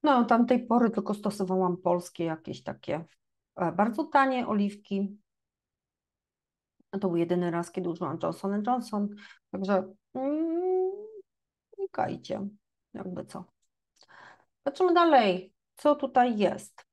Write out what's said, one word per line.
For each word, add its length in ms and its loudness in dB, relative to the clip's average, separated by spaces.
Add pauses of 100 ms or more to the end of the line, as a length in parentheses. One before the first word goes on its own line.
No, 140 4
od 100 2
tamtej 380 4
pory 240 4
tylko 240 -4
stosowałam 640 -2
polskie 460 -2
jakieś 400 -8
takie, 420 -8 (500)
e, 160 -2
bardzo 320 0
tanie 440 2
oliwki. 680 -4 (1700)
To 100 -6
był 160 0
jedyny 360 2
raz, 200 -4
kiedy 180 -4
użyłam 340 -6
Johnson 300 -4
and 140 -4
Johnson. 420 -2 (420)
Także, 420 -2 (200)
mm, 760 -2 (840)
unikajcie, 720 -6 (460)
jakby 320 -10
co. 200 -16 (1160)
Patrzymy 300 2
dalej, 600 4 (220)
co 200 4
tutaj 420 2
jest. 560 -2